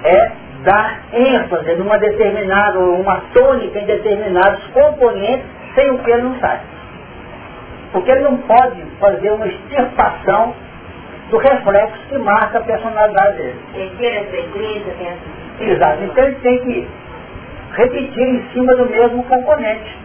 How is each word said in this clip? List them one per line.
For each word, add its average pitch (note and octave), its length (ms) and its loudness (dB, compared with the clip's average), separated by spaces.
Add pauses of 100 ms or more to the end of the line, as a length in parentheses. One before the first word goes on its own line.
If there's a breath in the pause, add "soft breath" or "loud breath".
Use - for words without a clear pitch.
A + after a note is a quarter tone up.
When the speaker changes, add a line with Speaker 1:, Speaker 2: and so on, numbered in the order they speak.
Speaker 1:
É D#5 280 4 (320)
dar G#3 360 2 (140)
ênfase A3+ 600 2
numa G3+ 220 0
determinada, G3+ 800 2
uma F#3 440 2 (100)
tônica B3 460 4
em G3+ 80 -4
determinados G3 800 2
componentes A#3+ 800 2 (280)
sem C4+ 160 4
o B3 80 0
que A#3 120 0
ele A#3+ 120 4
não B3+ 180 -4
sabe. D3+ 200 -2 (1300)
Porque F#3+ 180 -2
ele C4+ 100 4
não C#4 180 2
pode A#3 440 2 (180)
fazer G3+ 300 2
uma G#3+ 160 -2
extirpação A3+ 1080 0 (760)
do A3+ 80 2
reflexo A3+ 600 2 (120)
que C#4 80 -4
marca G#3+ 400 0
a - 40 -2
personalidade G#3+ 760 0
dele. - 240 -8 (140)
Speaker 2:
Ele F#3+ 220 -8
tira A#3+ 200 -2
essa F#3 200 -6
igreja, G#3 480 -8 (140)
tem F3 100 -10
essa - 640 -6
Speaker 1:
Exato. E3+ 320 2
Então B3+ 200 2
ele B3+ 120 0
tem B3 220 2
que B3+ 300 -4 (840)
repetir B3 500 0
em B3+ 200 0 (100)
cima B3+ 220 4
do B3 160 2
mesmo A#3+ 340 2
componente B3+ 800 0